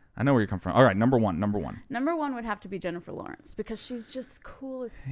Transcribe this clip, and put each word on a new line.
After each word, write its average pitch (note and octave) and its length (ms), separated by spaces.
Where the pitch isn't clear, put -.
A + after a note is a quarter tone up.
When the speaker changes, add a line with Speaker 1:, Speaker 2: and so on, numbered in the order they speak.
Speaker 1:
I - 80
know C#3 100
where A#2+ 80
you're G2+ 60
coming F#2+ 140
from. F#2 120
All B2+ 100
right, G#2 140
number B2 200
one, G2 220
number G#2 200
one. C#2 300
Speaker 2:
Number C#4+ 260
one C#4+ 200
would A#3 100
have G#3 160
to G3 60
be G3 120
Jennifer F3 320
Lawrence - 420
because G#3+ 320
she's A#3+ 260
just - 320
cool C4 400
as A3+ 180
fuck. A#3 100